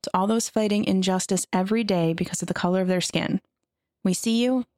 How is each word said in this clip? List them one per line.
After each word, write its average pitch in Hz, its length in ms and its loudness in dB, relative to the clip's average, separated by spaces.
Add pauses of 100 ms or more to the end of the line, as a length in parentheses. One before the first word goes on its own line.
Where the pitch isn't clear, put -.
to - 100 -8
all 190 140 2
those 226 200 0
fighting 208 360 0
injustice 185 680 0
every 196 300 0
day 175 300 2
because 170 280 -4
of 170 60 -6
the 175 80 -4
color 185 260 0
of 185 60 0
their 185 140 2
skin, - 400 -2 (640)
we 185 100 2
see 226 300 0
you 254 200 0 (140)